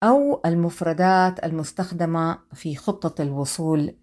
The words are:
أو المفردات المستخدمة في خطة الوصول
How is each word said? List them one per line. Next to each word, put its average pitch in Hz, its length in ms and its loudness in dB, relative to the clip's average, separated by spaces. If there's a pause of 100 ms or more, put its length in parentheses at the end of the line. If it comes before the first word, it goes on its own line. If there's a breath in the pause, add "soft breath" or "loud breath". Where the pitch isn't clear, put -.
أو 277 420 4
المفردات 170 1000 2
المستخدمة 165 920 -2 (160)
في 151 220 -8
خطة 170 460 -4
الوصول 147 800 -2